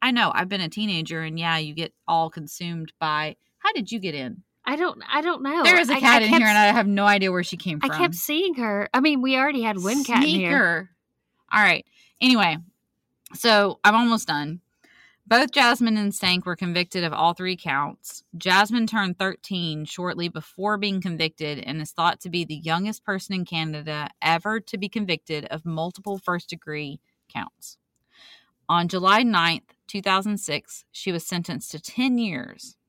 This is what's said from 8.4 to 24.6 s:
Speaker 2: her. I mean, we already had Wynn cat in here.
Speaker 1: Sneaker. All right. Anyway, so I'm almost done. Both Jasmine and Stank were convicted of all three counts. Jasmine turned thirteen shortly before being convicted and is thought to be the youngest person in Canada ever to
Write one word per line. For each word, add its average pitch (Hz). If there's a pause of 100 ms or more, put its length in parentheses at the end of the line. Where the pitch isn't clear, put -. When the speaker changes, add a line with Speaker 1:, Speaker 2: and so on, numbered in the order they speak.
Speaker 2:
her. 214
I 254
mean, 285
we 262
already 269
had 214
Wynn 254
cat 247
in 302
here. - (100)
Speaker 1:
Sneaker. 180 (640)
All 214
right. 180 (340)
Anyway, 202 (760)
so 202
I'm 208
almost 233
done. 151 (680)
Both 254
Jasmine 240
and 202
Stank 180
were 175
convicted 175
of 156
all 170
three 185
counts. - (120)
Jasmine 208
turned 196
thirteen 175
shortly 180
before 196
being 196
convicted 156
and 151
is 151
thought -
to 180
be 170
the 156
youngest 170
person 190
in 180
Canada 151 (120)
ever 170
to -